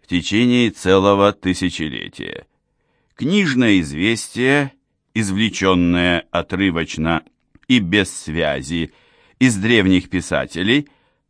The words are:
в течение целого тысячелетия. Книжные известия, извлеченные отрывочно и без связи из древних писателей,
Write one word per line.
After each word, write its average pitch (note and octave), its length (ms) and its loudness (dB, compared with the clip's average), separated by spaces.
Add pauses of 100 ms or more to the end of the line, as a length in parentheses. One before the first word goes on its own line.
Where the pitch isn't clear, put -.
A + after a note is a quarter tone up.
в - 60 -20
течение A2+ 600 0
целого G2 600 2
тысячелетия. B1+ 1120 -6 (680)
Книжные B2+ 680 2
известия, A#2 920 -2 (420)
извлеченные F#2 1160 0
отрывочно E2 920 -2 (440)
и B2 140 4
без F#2+ 340 0
связи D#2 800 -4 (480)
из B2+ 160 2
древних F#2+ 520 2
писателей, F2+ 800 -4 (420)